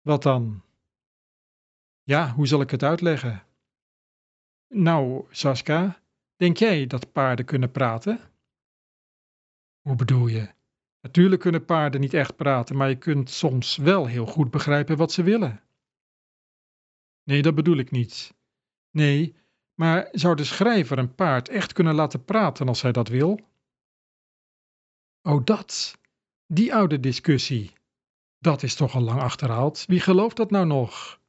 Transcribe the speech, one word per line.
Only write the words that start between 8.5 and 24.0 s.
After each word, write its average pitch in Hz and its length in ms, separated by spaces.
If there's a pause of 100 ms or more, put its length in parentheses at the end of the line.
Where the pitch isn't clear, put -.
"Hoe 135 140
bedoel 123 320
je?" 110 260 (480)
"Natuurlijk 180 400
kunnen 165 240
paarden 147 360
niet 135 120
echt 147 220
praten, 139 400
maar 135 140
je 131 80
kunt 139 320
soms 131 460
wel 160 300
heel 120 200
goed 135 260
begrijpen 147 460
wat 160 140
ze 180 120
willen." 175 380 (1700)
"Nee, 143 140
dat 156 140
bedoel 156 220
ik 127 140
niet." - 420 (580)
"Nee, 151 440 (380)
maar 165 380
zou 170 240
de 147 80
schrijver 185 540
een 127 180
paard 135 340
echt 202 240
kunnen 160 220
laten 147 300
praten 185 420
als 120 140
hij 127 100
dat 117 160
wil?" 147 320 (1800)